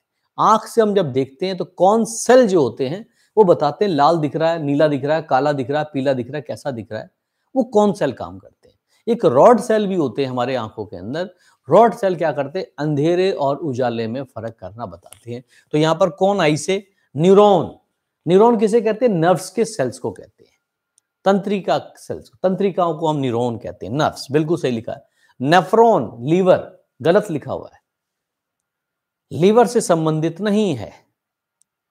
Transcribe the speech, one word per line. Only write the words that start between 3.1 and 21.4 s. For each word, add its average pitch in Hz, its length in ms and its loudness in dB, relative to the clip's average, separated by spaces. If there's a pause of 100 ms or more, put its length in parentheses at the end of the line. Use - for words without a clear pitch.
वो 214 80 6
बताते 151 400 2
हैं 202 80 0
लाल 156 260 2
दिख 147 180 -4
रहा 160 140 0
है, 165 120 -4
नीला 143 260 2
दिख 143 160 -2
रहा 151 120 -2
है, 160 60 -4
काला 147 300 0
दिख 135 180 -6
रहा 151 120 -2
है, 151 100 -6
पीला 135 200 -2
दिख 120 140 -4
रहा 135 100 -12
है, 147 60 -10
कैसा - 280 -10
दिख 113 220 -12
रहा 110 80 -10
है, - 100 -18 (440)
वो 262 80 0
कौन 208 300 2
सेल 143 200 -4
काम 95 260 -14
करते - 300 -20
हैं। - 60 -20 (340)
एक 233 160 -2
रॉड 180 360 6
सेल 214 260 0
भी 190 80 -4
होते 143 280 -2
हैं 131 80 -4
हमारे 127 260 -4
आंखों 110 300 -8
के - 100 -18
अंदर। 143 340 -10 (380)
रॉड 220 260 6
सेल 190 220 -2
क्या 156 160 -2
करते 143 260 -6
हैं? - 80 -8 (120)
अंधेरे 156 540 0
और 143 240 -2
उजाले 120 500 -4
में 123 180 -8
फर्क 113 360 -14
करना 104 260 -14
बताते 92 460 -18
हैं। 123 100 -12 (280)
तो 151 80 -2
यहाँ 160 160 2
पर 175 160 0
कौन 196 300 -2
आई 151 160 2
से? 190 300 -6 (280)
न्यूरॉन। 185 600 4 (540)
न्यूरॉन 214 300 4
किसे 220 220 2
कहते 220 260 -2
हैं? 226 60 2
नर्व्स 170 380 0
के 226 140 -4
सेल्स - 340 -6
को 113 120 -8
कहते - 340 -20
हैं, - 140 -20 (640)
तंत्रिका 190 540 0 (180)